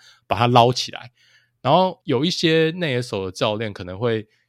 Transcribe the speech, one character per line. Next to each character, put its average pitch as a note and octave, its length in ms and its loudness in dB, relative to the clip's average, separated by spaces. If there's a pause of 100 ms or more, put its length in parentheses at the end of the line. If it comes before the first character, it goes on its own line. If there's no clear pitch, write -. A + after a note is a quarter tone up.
(280)
把 - 80 -2
他 A2+ 120 2
捞 B2 260 6
起 - 180 -6
来。 - 220 -16 (480)
然 B2+ 120 0
后 F#3 320 2
有 C3+ 200 0
一 F3+ 60 0
些 D#3+ 460 0
内 E3 160 -4
野 B2 100 -2
手 G2+ 240 -6
的 F#2 40 -8
教 G#2+ 260 -2
练 A2 160 -6
可 F#2+ 120 -12
能 F#2 140 -12
会 A2 280 -2 (220)